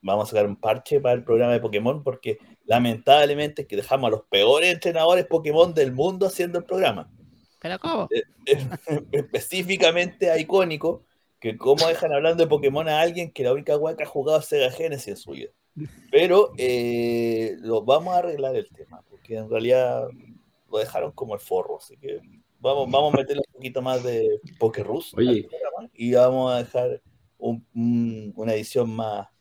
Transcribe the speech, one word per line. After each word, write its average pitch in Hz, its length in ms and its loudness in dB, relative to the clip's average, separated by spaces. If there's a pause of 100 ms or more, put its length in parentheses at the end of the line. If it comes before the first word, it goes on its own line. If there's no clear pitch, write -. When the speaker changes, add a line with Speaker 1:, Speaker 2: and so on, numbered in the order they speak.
Speaker 1:
Vamos 101 260 0
a - 40 -12
sacar 104 140 2
un 101 120 -6
parche 123 420 -2
para 127 160 2
el 123 80 -8
programa 120 300 2
de 113 80 0
Pokémon 113 420 -2
porque 113 340 -6 (280)
lamentablemente 143 960 4
es - 60 -12
que 101 80 -6
dejamos 127 320 0
a - 20 2
los 107 180 -2
peores 143 440 4
entrenadores 170 520 2
Pokémon 165 480 2
del 139 200 2
mundo 185 340 0
haciendo 175 320 -4
el 170 60 -14
programa. 131 440 -2 (520)
Speaker 2:
¿Pero 180 180 -10
cómo? 262 320 -4
Speaker 1:
Eh, - 120 -4 (220)
eh, 139 220 0
<laughs> 151 440 -8
específicamente 180 1160 -2
a 165 80 2
Icónico, 160 680 0 (360)
que 113 180 -6
cómo 143 300 4
dejan 165 260 0
hablando 165 300 2
de 160 60 0
Pokémon 147 400 2
a 151 120 2
alguien 170 300 -2
que - 120 -6
la 123 100 2
única 147 240 -2
wea 160 180 -2
que 156 80 -8
ha 147 40 -10
jugado 151 320 0
es - 60 -10
Sega 135 260 0
Genesis 143 360 -8
en 101 100 -10
su - 140 -18
vida. 67 180 -14 (600)
Pero, 180 460 6
eh, 117 1040 -2
lo 110 220 -2
vamos 160 300 2
a 180 60 2
arreglar 143 360 -4
el 104 140 -6
tema, - 400 -20
porque - 280 -14
en 110 120 -10
realidad 123 560 0 (640)
lo 107 80 -4
dejaron 107 360 -4
como 110 200 -10
el 101 60 -8
forro, 92 400 -4
así - 180 -20
que 143 240 -12 (380)
vamos, 135 320 0
vamos 143 220 4
a 143 40 4
meterle 139 300 -2
un - 60 -20
poquito 127 280 -8
más 127 220 -4
de 113 360 0 (200)
Pokerus 113 560 -4
al 117 120 4
Speaker 3:
Oye. 113 220 2
Speaker 1:
programa - 460 -10
y 120 180 -2
vamos 127 400 4
a 123 60 0
dejar 123 420 -4 (380)
un, 117 340 -6
un, 117 640 -2
una 110 180 -2
edición 113 420 -2
más 107 320 -6 (140)